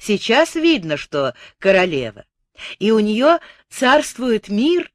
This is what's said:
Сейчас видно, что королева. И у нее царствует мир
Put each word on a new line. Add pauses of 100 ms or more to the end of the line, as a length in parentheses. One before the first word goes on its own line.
Сейчас
видно,
что (260)
королева. (560)
И
у
нее (320)
царствует
мир